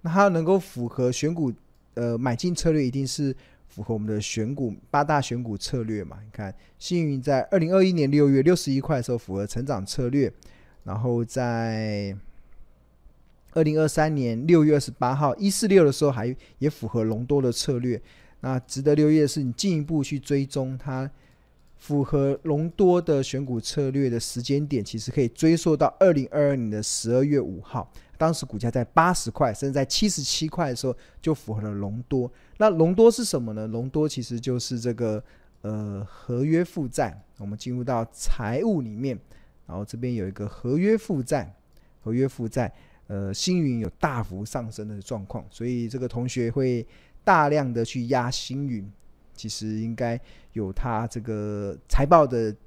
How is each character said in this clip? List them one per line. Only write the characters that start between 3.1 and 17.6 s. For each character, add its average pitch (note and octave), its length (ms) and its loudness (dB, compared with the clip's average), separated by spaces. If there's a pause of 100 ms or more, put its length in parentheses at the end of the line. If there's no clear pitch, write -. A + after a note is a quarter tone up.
符 - 120 -16
合 A#2 120 -4
我 A2 40 0
们 G#2+ 160 -4
的 G#2+ 60 0
选 A2 340 -4
股， C3 220 -4 (160)
八 D3 100 2
大 D3 200 2
选 B2 200 -4
股 A2 160 -6
策 A#2+ 260 -4
略 G#2+ 200 -6
嘛。 E2 180 -14
你 G#2+ 80 -18
看， G2 240 -10 (240)
星 E3+ 300 -2
云 C3+ 140 -2
在 C3+ 220 2
二 G3 140 0
零 E3 160 2
二 F#3+ 80 8
一 F#3 120 6
年 C#3+ 180 2
六 D3 160 8
月 C3+ 140 6
六 E3+ 120 6
十 E3+ 160 0
一 C3+ 120 0
块 D3 160 0
的 A#2+ 60 -2
时 - 60 -6
候 A#2+ 80 0
符 - 160 -8
合 G2+ 140 -2
成 A#2+ 180 -4
长 A#2 200 -4
策 B2 240 -2
略， C3+ 200 2 (540)
然 G2+ 160 -6
后 A#2+ 240 0
在 A2 920 -2 (1400)
二 D#3+ 100 4
零 D3+ 160 2
二 D#3 80 4
三 D#3 260 2
年 B2 320 -2
六 D#3+ 200 8
月 D3+ 100 6
二 D3 40 4
十 B2+ 120 -6
八 B2 240 0
号 C#3 220 2
一 G3+ 120 0
四 G3+ 200 0
六 F#3 160 8
的 C#3 60 6
时 - 120 -2
候 C#3+ 80 4
还 B2 240 -4 (220)
也 C#3+ 120 0
符 - 160 -8
合 A2 200 0
隆 A2 200 -2
多 C#3+ 160 2
的 B2+ 80 2
策 B2 280 -2